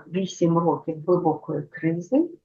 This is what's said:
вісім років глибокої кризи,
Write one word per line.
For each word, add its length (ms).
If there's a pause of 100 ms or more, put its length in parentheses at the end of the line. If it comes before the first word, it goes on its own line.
вісім 520
років 480
глибокої 560
кризи, 680 (140)